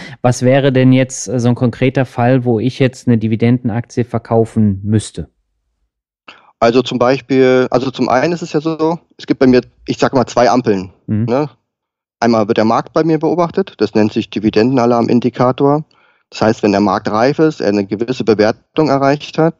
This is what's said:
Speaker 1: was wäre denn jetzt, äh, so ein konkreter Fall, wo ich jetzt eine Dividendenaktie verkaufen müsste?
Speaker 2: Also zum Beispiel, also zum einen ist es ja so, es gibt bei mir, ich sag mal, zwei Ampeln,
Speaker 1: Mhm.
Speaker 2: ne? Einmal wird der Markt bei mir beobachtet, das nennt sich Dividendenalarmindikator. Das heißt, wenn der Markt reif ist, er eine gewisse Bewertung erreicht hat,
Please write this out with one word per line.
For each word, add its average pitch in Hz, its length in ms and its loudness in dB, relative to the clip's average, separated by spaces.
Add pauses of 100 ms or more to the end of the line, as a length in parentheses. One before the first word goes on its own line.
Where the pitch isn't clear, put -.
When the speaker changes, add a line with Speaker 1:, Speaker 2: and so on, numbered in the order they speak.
(220)
Speaker 1:
was 123 200 0
wäre 131 300 4
denn 127 200 4
jetzt, 131 360 0
äh, 120 100 -2
so 120 100 0
ein 123 60 2
konkreter 127 500 0
Fall, 123 400 0
wo 120 140 0
ich 120 220 -4
jetzt 127 260 -2
eine 120 120 2
Dividendenaktie 117 840 -2
verkaufen 110 800 -2
müsste? 101 460 -4 (1300)
Speaker 2:
Also 117 240 2
zum 123 160 -8
Beispiel, 127 720 2
also 123 220 -2
zum - 160 -4
einen 139 240 0
ist 175 100 -6
es 170 120 -8
ja 156 60 -2
so, 160 380 -4 (200)
es - 80 -18
gibt - 120 -2
bei 135 80 4
mir, 123 140 4 (260)
ich 127 120 -8
sag 131 160 0
mal, 123 120 0
zwei 120 240 2
Ampeln, 107 400 -2 (160)
Speaker 1:
Mhm. 110 200 -2
Speaker 2:
ne? 135 240 -2 (680)
Einmal 113 300 2
wird 113 80 -2
der 110 80 2
Markt 117 300 -2
bei 160 100 0
mir 160 140 0
beobachtet, 165 580 -4
das - 180 -2
nennt 104 160 2
sich - 200 -6
Dividendenalarmindikator. 123 1500 0 (460)
Das - 100 -16
heißt, 110 220 0
wenn 107 100 2
der 98 80 2
Markt 101 300 0
reif 120 280 0
ist, 156 220 0
er - 80 -2
eine 101 160 0
gewisse 113 400 -6
Bewertung 110 640 0
erreicht 139 480 -2
hat, 160 240 0